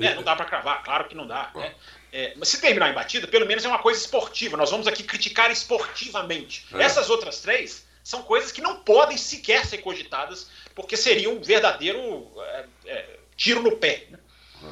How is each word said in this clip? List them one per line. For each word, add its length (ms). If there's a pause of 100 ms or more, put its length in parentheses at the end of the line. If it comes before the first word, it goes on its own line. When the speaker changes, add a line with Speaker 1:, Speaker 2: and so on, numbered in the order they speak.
Speaker 1:
É, 160
não 80
dá 120
pra 80
cravar, 380
claro 260
que 60
não 120
dá, 280
Speaker 2:
É. 40
Speaker 1:
né? 160 (380)
É, 240
mas 120
se 120
terminar 300
em 40
batida, 340
pelo 180
menos 180
é 40
uma 100
coisa 220
esportiva. 560
Nós 160
vamos 160
aqui 160
criticar 480
esportivamente. 1200
Speaker 2:
É. 80
Speaker 1:
Essas 280
outras 300
três 460 (160)
são 200
coisas 280
que 100
não 200
podem 360
sequer 480
ser 140
cogitadas, 720 (240)
porque 220
seria 340
um 100
verdadeiro, 840 (120)
é, 260 (220)
é, 300 (200)
tiro 260
no 100
pé, 380
né? 80 (540)